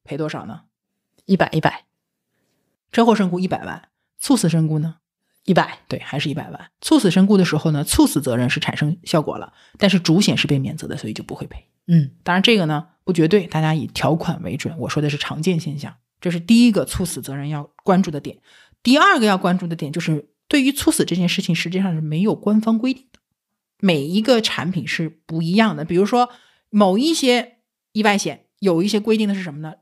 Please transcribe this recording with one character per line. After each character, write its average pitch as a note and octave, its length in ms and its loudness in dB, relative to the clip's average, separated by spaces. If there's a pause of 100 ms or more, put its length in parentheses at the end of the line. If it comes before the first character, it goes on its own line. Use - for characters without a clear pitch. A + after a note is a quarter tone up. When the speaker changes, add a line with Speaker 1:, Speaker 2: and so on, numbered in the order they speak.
Speaker 1:
赔 D3 140 -12
多 D#3 120 -4
少 A2 160 -10
呢？ - 160 -16 (640)
Speaker 2:
一 F#3+ 100 4
百， E3+ 160 2
一 D#3 80 0
百。 - 260 -2 (1040)
Speaker 1:
车 A#3 140 2
祸 A3+ 100 6
身 G3 140 0
故 F3 100 -4
一 F#3 80 -2
百 - 180 -4
万， - 240 -14 (300)
猝 C4 180 2
死 F3 120 2
身 D#3+ 180 2
故 D#3 100 -2
呢？ D#3+ 200 -6 (480)
Speaker 2:
一 F#3 80 2
百。 - 340 0
Speaker 1:
对， B2+ 120 -6
还 - 200 -8
是 D3 100 -4
一 C3+ 40 -4
百 - 160 -8
万。 - 220 -18 (100)
猝 D#4 180 4
死 F#3 100 4
身 F#3 160 6
故 G3+ 120 4
的 F#3+ 80 4
时 D3+ 120 0
候 D#3+ 140 0
呢， D3 120 0
猝 - 220 4
死 D3 160 0
责 A#2 140 -2
任 B2 140 0
是 D3+ 100 -2
产 - 160 -4
生 D3+ 280 -2
效 D#3 180 0
果 - 160 -6
了， - 160 -14 (240)
但 G3+ 120 2
是 G3 100 4
主 E3+ 220 4
险 E3+ 160 2
是 - 100 -2
被 C#3+ 120 2
免 C3+ 160 -6
责 - 120 -12
的， - 100 -10
所 G#2+ 120 -10
以 A2 40 -8
就 - 100 -12
不 - 120 -12
会 D3 120 -14
赔。 - 200 -18 (200)
Speaker 2:
嗯。 D#3 240 4 (120)
Speaker 1:
当 F3+ 120 0
然 F#3+ 60 4
这 A3+ 160 4
个 F3 80 2
呢， D3+ 220 -2 (160)
不 F#3 100 -2
绝 E3 140 4
对， F#3 180 4
大 D#3 160 -2
家 D#3 120 2
以 C#3 140 -2
条 C#3 280 0
款 - 280 -6
为 - 140 -8
准， D#3 220 -8
我 C3 100 -6
说 D3 120 -2
的 D3+ 80 0
是 C#3+ 80 -4
常 C#3 240 -8
见 E3+ 180 0
现 D3 180 -8
象。 - 180 -12 (240)
这 F3+ 100 -4
是 E3+ 100 -4
第 A3+ 260 2
一 A#3 60 4
个 F3 140 0
猝 - 200 -6
死 C#3 160 -10
责 C3+ 140 -12
任 C#3+ 120 -8
要 D3 160 -6 (200)
关 G3 200 2
注 E3+ 80 -4
的 C#3+ 80 -8
点。 C#3 200 -14 (440)
第 B3+ 140 4
二 F4+ 220 4
个 A3 60 2
要 G3 120 2
关 F#3 200 0
注 F3+ 80 -4
的 E3 100 -6
点 D3 160 -8
就 E3+ 100 -6
是， D3+ 280 -4 (180)
对 C#4+ 140 2
于 C4+ 100 2
猝 D4 200 0
死 - 140 0
这 F3 100 -2
件 F3 140 2
事 F#3+ 120 -2
情， E3+ 140 0
实 E3+ 140 -6
际 F#3 100 -2
上 F#3+ 140 0
是 D#3 80 -4
没 D#3 200 -2
有 G#3 140 2
官 G#3+ 240 2
方 A3+ 180 0
规 B3+ 160 -2
定 - 200 -12
的， - 60 -20 (600)
每 E3+ 220 2
一 F3+ 200 -2
个 A3+ 200 2
产 - 280 -4
品 E3 180 -4
是 D#3+ 220 -4 (160)
不 E3 160 -6
一 E3 100 -2
样 G#3 240 2
的。 D3 100 -6
比 E3+ 100 -4
如 F#3+ 100 4
说 A#3+ 240 0 (400)
某 G3+ 280 4
一 D#4+ 160 0
些 B3 460 0 (340)
意 G#3+ 100 -2
外 G3+ 140 2
险 D3+ 280 -6 (140)
有 F3 240 2
一 G#3 40 0
些 G#3 120 0
规 A3 160 0
定 G#3+ 120 0
的 G3+ 60 -2
是 G3 80 -6
什 E3+ 120 -10
么 D3 80 -12
呢？ D#3 200 -12